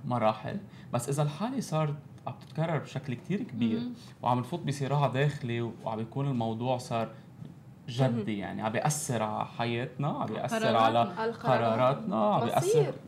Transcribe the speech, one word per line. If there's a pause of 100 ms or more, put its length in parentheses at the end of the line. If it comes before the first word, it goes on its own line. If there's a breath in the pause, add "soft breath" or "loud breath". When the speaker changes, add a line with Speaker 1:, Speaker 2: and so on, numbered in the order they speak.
Speaker 1:
مراحل، (360 loud breath)
بس
إذا
الحالة
صارت (320)
عم
تتكرر
بشكل
كتير
كبير
Speaker 2:
مم. (300 loud breath)
Speaker 1:
وعم
نفوت
بصراع
داخلي
وعم
يكون
الموضوع
صار (800 loud breath)
جدي،
Speaker 3:
مم.
Speaker 1:
يعني
عم
بيأثر
على
حياتنا،
عم
بيأثر
Speaker 2:
قراراتنا.
Speaker 1:
على
Speaker 3:
على
القرارات. (100)
Speaker 1:
قراراتنا،
عم
بيأثر،
Speaker 3:
مصير. (140)